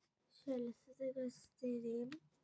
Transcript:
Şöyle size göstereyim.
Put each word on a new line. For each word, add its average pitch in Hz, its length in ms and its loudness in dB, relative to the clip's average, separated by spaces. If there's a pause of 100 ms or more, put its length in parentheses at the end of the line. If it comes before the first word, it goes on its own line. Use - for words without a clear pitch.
(440)
Şöyle 247 280 0
size 262 340 -6
göstereyim. 247 1040 0 (340)